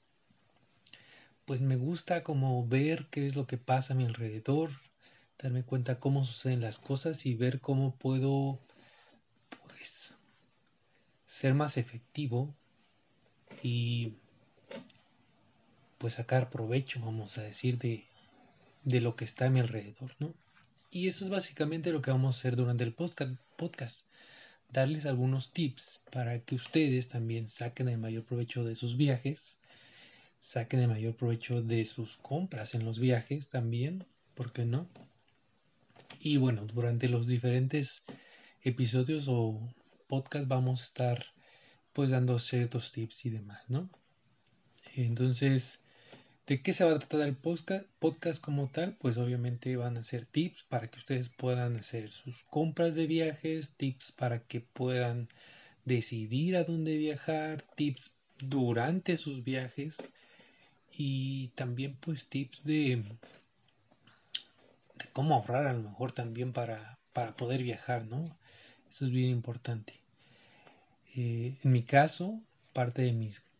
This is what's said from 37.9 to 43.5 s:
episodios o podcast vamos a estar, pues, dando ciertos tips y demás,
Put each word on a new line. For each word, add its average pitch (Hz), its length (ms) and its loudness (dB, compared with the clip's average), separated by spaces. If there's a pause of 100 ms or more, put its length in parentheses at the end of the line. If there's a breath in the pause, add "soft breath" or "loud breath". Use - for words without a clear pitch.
episodios 127 640 2
o 113 320 2 (480)
podcast 135 400 -2
vamos 127 340 2
a - 40 -14
estar, 120 400 0 (680 loud breath)
pues, 139 180 4
dando 127 280 4
ciertos 120 540 -2
tips - 320 -8
y 117 60 0
demás, 104 360 -10